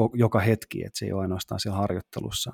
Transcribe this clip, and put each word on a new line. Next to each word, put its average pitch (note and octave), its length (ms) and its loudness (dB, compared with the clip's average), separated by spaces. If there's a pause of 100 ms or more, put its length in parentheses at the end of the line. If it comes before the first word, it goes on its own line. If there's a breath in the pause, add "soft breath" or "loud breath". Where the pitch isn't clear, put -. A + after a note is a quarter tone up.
ko-, A2+ 120 4
joka A#2 260 4
hetki, G#2 460 0
että - 140 -10
se G#2 60 -6
ei G2 80 -4
ole G2 80 -2
ainoastaan F#2+ 380 -4
siellä G2 180 -4
harjoittelussa. G2+ 760 -4